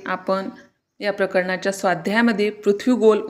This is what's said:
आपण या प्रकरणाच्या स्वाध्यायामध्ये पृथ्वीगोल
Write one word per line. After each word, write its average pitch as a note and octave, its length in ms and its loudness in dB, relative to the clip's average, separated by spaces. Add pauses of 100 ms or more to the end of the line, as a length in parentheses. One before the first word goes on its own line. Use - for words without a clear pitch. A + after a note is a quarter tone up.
आपण F#3+ 440 -4 (500)
या G3+ 140 -2
प्रकरणाच्या F#3 580 0
स्वाध्यायामध्ये G3+ 800 0
पृथ्वीगोल G#3+ 800 2